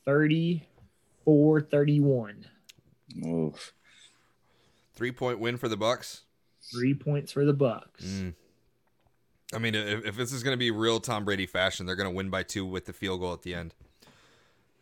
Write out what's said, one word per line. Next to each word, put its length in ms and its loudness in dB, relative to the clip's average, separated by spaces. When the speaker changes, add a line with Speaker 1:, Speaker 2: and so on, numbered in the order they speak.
Speaker 1:
thirty-four 1600 4
thirty-one. 840 2
Speaker 2:
Oof. 460 -4
Speaker 3:
Three-point 440 -4
win 180 -2
for 120 -4
the 80 -2
Bucks? 460 -2
Speaker 1:
Three 220 0
points 380 -4
for 120 0
the 80 4
Bucks. 520 -2
Speaker 3:
Mm. 300 -6
I 40 -6
mean, 160 -2
if, 300 -2
if 120 -6
this 160 -6
is 100 -8
gonna 140 -2
be 140 0
real 300 2
Tom 240 -4
Brady 220 0
fashion, 400 -2
they're 100 -4
gonna 140 -2
win 200 -4
by 120 -2
two 240 -6
with 200 -6
the 60 -14
field 280 -6
goal 120 -4
at 100 -12
the 120 -8
end. 200 -10